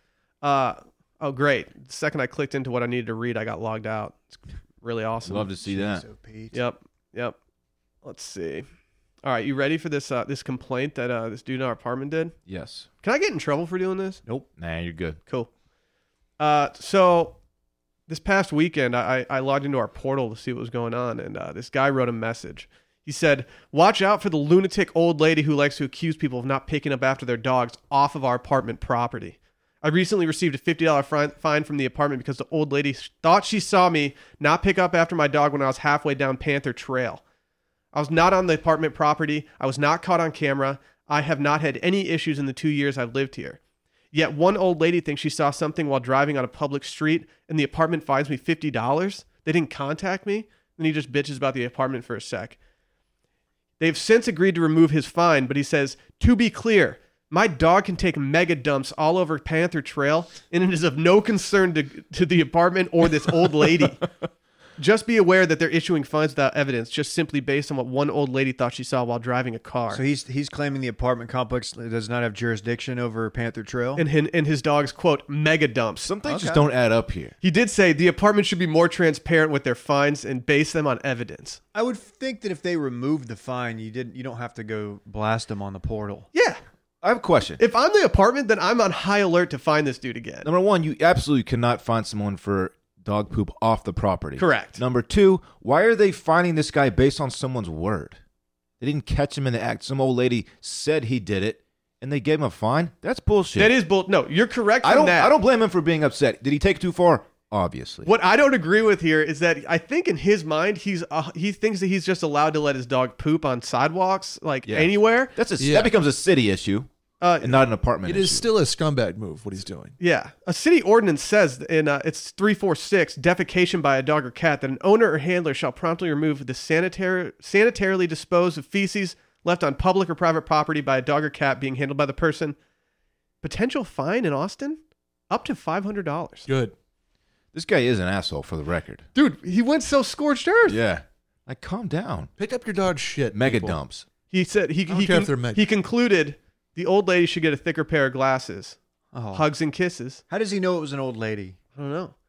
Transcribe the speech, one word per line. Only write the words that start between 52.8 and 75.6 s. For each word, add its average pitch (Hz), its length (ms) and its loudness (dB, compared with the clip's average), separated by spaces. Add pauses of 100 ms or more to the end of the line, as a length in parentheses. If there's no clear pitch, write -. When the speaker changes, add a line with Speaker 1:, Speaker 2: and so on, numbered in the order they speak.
Speaker 1:
"They've 160 180 0
since 233 320 2
agreed 185 280 2
to 170 40 -2
remove 160 300 4
his 151 160 0
fine, 160 400 2
but 139 100 -4
he 143 60 0
says, 139 340 -2 (240)
'To 247 160 6
be 226 140 2
clear, 208 480 2 (320)
my 185 160 2
dog 170 380 4
can 180 120 -6
take 175 200 0
mega 160 400 2
dumps 135 360 -2
all 160 260 0
over 160 200 -2
Panther 160 440 -2
Trail, 151 460 -2 (240)
and 175 120 2
it 185 80 2
is 160 100 -2
of 147 160 0
no 175 220 6
concern 196 540 0
to, 151 80 0 (300)
to 180 140 0
the 170 140 4
apartment 180 520 2
or 170 160 4
this 151 200 -2
old 165 260 4
lady. 160 480 4
Speaker 2:
<laughs> 170 60 -2 (720)
Speaker 1:
Just 214 280 2
be 233 80 2
aware 185 280 6
that 160 140 2
they're 165 100 2
issuing 156 360 0
fines 151 260 0
without 135 260 0
evidence, 131 320 -2
just - 240 -6
simply 151 280 -2
based 143 320 -4
on 139 40 -4
what 123 100 -4
one 139 220 -2
old 143 200 0
lady 131 240 -2
thought 120 220 -2
she 127 100 -10
saw 127 180 -2
while 120 160 -4
driving 123 380 -4
a - 20 -10
car.'" 117 380 -6
Speaker 3:
So 131 80 -4
he's, 139 240 -2
he's 139 200 -6
claiming 143 320 -6
the 131 60 -4
apartment 120 440 -2
complex 123 420 -4
does 113 360 -6
not 120 140 -2
have 113 100 -2
jurisdiction 117 680 -4
over 113 280 -4
Panther 117 360 -6
Trail? 127 340 -4
Speaker 1:
And 160 100 0
hin-, 151 240 2
and 160 140 0
his 147 160 0
dog's, 147 300 0
quote, - 360 0
"mega 151 380 2